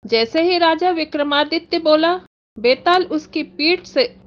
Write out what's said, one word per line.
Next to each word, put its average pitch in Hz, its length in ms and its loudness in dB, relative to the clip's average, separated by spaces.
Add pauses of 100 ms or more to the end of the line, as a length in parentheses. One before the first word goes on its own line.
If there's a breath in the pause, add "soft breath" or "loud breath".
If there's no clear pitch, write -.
जैसे 226 400 -2
ही 349 140 0
राजा 339 340 2
विक्रमादित्य 311 880 -4
बोला, 320 360 2 (420)
बेताल 262 480 2
उसकी 311 380 -6
पीठ 339 420 -2
से 269 180 -2 (240)